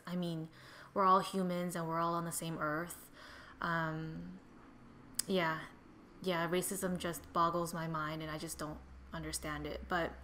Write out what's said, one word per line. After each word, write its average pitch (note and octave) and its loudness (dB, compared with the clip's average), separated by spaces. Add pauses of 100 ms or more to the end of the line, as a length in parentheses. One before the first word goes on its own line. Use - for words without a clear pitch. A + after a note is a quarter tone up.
I F3 -2
mean, E3 0 (460)
we're G3+ 6
all F#3+ 10
humans F3+ 0
and E3 0
we're D#3+ 2
all E3+ 4
on E3+ 0
the E3+ -4
same E3 -2
earth. D#3 -2 (500)
Um, E3 0 (880)
yeah, E3 4 (640)
yeah, E3+ 4
racism F3+ 2
just - -4
boggles E3+ 4
my E3 0
mind, D#3 0
and D#3 -4
I D#3 -2
just D#3+ -6
don't D3+ -4 (340)
understand D#3 -2
it. - -4
But F3 2 (100)